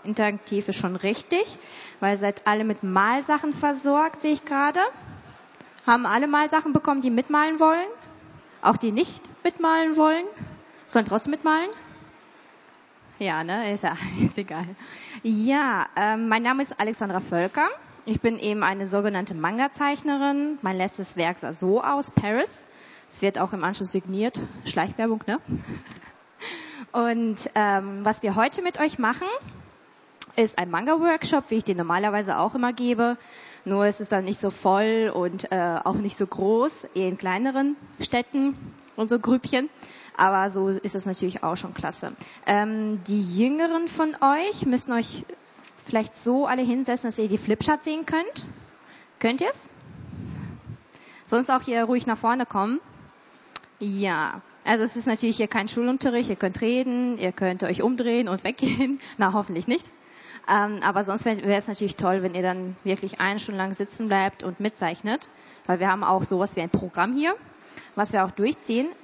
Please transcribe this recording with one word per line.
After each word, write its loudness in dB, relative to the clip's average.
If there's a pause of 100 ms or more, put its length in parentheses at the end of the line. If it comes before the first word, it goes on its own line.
Interaktiv -2
ist -2
schon -2
richtig, -2 (440)
weil 2
ihr -4
seid -2
alle 4
mit -2
Malsachen 2
versorgt, 0
sehe 2
ich -2
gerade. 0 (1040)
Haben 6
alle 2
Malsachen 2
bekommen, 4
die 2
mitmalen 2
wollen? 6 (720)
Auch 6
die 0
nicht -2 (220)
mitmalen 2
wollen? 6 (640)
Sollen 4
trotzdem 0
mitmalen? 0 (1500)
Ja, -2
ne? -2
Ist -4
ja, 0 (120)
<laughs> -2
ist 2
egal. -6 (540)
Ja, 2 (100)
ähm, 2
mein 2
Name 2
ist -8
Alexandra -2
Völker. 0 (360)
Ich -2
bin 0
eben -2
eine 0
sogenannte 0
Manga-Zeichnerin. 0
Mein -2
letztes -4
Werk 0
sah -8
so 2
aus, -2
Paris. 0 (400)
Es -12
wird 0
auch 0
im -4
Anschluss -4
signiert. -2 (240)
Schleichwerbung, -2
ne? -2 (1500)
Und, 0
ähm, 2
was 0
wir 0
heute 2
mit -4
euch 0
machen, 0 (1080)
ist 2
ein -2
Manga-Workshop, 2
wie 0
ich 2
den -2
normalerweise 0
auch 0
immer 0
gebe. 2 (480)
Nur 4
ist 0
es -8
dann 2
nicht -4
so 0
voll 2
und, -2
äh, 0
auch 0
nicht -2
so 0
groß, 0
eher 0
in -2
kleineren 0 (220)
Städten 0 (400)
und -2
so 4
Grüppchen. 0 (480)
Aber 4
so 0
ist -2
es -4
natürlich -4
auch 0
schon -8
klasse. -6 (320)
Ähm, 0
die 0
Jüngeren 2
von -2
euch 2
müssen 0
euch -2 (600)
vielleicht -2
so 2
alle 0
hinsetzen, 0
dass -6
ihr 0
die 0
Flipchart 0
sehen -4
könnt. -4 (720)
Könnt 0
ihr's? -4 (1600)
Sonst 2
auch 4
hier 0
ruhig 0
nach -2
vorne 2
kommen. 0 (1000)
Ja, -2 (220)
also 4
es -2
ist -4
natürlich 0
hier 0
kein -2
Schulunterricht. 0
Ihr 0
könnt -2
reden, 0
ihr -2
könnt -2
euch -2
umdrehen 0
und -4
weggehen. 0 (100)
<laughs> -18
Na, 4
hoffentlich -2
nicht. 0 (640)
Ähm, 2
aber 2
sonst -2
wär, 0
wär's 2
natürlich -2
toll, 2
wenn -2
ihr -2
dann -2
wirklich -4
eine 0
Stunde -6
lang -2
sitzen -6
bleibt 2
und -6
mitzeichnet. -4 (360)
Weil 0
wir 2
haben 0
auch 2
sowas 0
wie -2
ein -4
Programm -2
hier, 2 (600)
was 0
wir 4
auch -4
durchziehen. 0 (160)